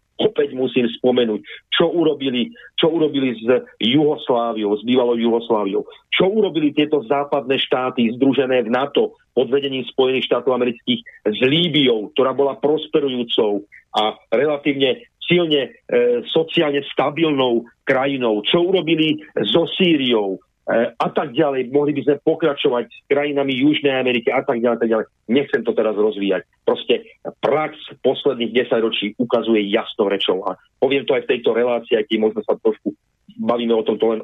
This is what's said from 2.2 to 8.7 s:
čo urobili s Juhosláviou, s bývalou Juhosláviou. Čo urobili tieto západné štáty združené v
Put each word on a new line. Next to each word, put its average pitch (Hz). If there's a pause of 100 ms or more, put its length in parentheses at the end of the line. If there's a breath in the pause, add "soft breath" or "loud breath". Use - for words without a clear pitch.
čo 170
urobili 139
s 117 (400 loud breath)
Juhosláviou, 117
s 104
bývalou 120
Juhosláviou. 113 (320 loud breath)
Čo 185
urobili 160
tieto 147
západné 139
štáty 127
združené 127
v 110